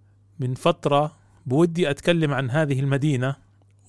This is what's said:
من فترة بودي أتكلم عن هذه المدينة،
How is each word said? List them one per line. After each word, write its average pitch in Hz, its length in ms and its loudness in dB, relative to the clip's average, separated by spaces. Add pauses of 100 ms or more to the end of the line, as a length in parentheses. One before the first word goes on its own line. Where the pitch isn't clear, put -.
(400)
من 127 140 -4
فترة 151 580 0 (340)
بودي 160 440 2
أتكلم 160 440 0
عن 127 160 -2
هذه 139 300 0
المدينة، 139 560 0 (520)